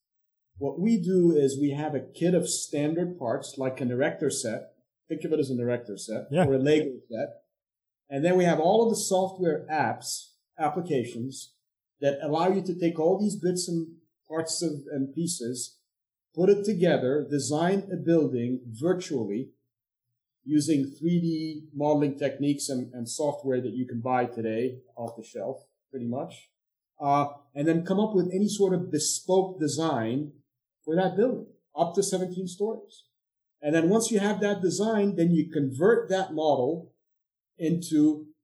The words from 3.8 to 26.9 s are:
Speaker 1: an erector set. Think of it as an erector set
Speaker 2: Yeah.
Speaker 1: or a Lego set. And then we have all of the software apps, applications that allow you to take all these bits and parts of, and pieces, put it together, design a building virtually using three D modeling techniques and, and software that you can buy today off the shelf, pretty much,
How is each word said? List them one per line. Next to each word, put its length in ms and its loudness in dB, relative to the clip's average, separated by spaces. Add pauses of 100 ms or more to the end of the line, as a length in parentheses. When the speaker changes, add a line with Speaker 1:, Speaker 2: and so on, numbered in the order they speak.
Speaker 1:
an 100 -2
erector 400 0
set. 420 -6 (340)
Think 180 -8
of 80 0
it 60 0
as 120 0
an 100 -2
erector 380 -2
set 320 -8
Speaker 2:
Yeah. 160 4
Speaker 1:
or 80 4
a 40 2
Lego 400 2 (100)
set. 340 -8 (680)
And 160 -2
then 120 6
we 80 6
have 140 4
all 240 4
of 80 4
the 60 2
software 760 0
apps, 600 -4 (280)
applications 960 -4 (460)
that 220 0
allow 260 0
you 140 2
to 120 -4
take 240 0
all 220 4
these 160 0
bits 320 -2
and 280 -4 (320)
parts 340 -4
of, 80 -2 (220)
and 200 -4
pieces, 680 -6 (580)
put 120 4
it 160 4
together, 640 2
design 640 0
a 40 -6
building 680 0
virtually 840 -4 (920)
using 420 2
three 340 0
D 440 -4 (100)
modeling 420 2
techniques 520 -2
and, 260 -6
and 140 -8
software 520 -2
that 120 -4
you 160 -4
can 120 -6
buy 260 0
today 520 -4 (180)
off 200 -10
the 80 -14
shelf, 400 -10 (260)
pretty 160 -8
much, 420 -8 (520)